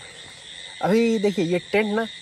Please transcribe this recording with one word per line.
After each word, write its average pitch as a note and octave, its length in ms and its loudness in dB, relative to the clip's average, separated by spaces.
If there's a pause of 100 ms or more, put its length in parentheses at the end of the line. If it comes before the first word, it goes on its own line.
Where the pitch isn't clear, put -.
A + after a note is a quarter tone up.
(800)
अभी A3+ 380 4
देखिए, G3 260 2
ये F3 140 2
टेंट G#3 360 0
ना A3 120 0 (140)